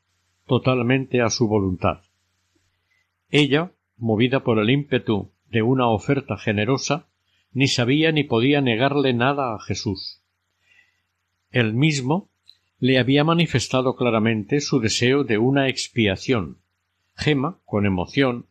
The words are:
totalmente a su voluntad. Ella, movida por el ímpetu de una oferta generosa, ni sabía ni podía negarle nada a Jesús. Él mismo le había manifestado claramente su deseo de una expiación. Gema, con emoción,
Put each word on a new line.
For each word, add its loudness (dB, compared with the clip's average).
totalmente 0
a 0
su 0
voluntad. -2
Ella, 2
movida 0
por 2
el 2
ímpetu -2
de 0
una 2
oferta 0
generosa, -2
ni 0
sabía 0
ni 0
podía 2
negarle 0
nada -2
a -10
Jesús. -8
Él 0
mismo 0
le 2
había 2
manifestado 0
claramente 0
su -2
deseo 0
de 0
una 2
expiación. -2
Gema, -2
con -2
emoción, -2